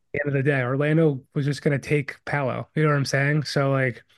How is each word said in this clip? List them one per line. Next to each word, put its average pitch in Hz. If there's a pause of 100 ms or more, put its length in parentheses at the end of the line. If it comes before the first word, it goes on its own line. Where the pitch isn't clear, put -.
(160)
At 143
the 147
end 139
of 135
the 147
day, 135
Orlando 143
was 147
just 143
gonna 143
take -
Paolo. 120
You 156
know 156
what 147
I'm 139
saying? 143
So, 139
like, 131 (140)